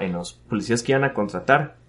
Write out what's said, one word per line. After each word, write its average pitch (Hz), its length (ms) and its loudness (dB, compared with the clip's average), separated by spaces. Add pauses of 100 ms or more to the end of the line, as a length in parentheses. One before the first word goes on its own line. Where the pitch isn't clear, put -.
en 92 120 -4
los 87 220 -8 (140)
policías 113 340 -2
que 135 100 2
iban 135 120 4
a 135 100 0
contratar 123 640 0 (120)